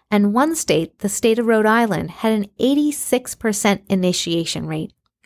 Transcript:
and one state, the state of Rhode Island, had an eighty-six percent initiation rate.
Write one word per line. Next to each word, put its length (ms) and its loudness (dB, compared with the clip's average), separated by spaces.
and 220 2
one 220 2
state, 440 -2
the 100 -4
state 300 0
of 80 0
Rhode 180 4
Island, 460 0
had 200 -2
an 180 -2
eighty-six 760 0
percent 540 -2
initiation 760 -2
rate. 260 -8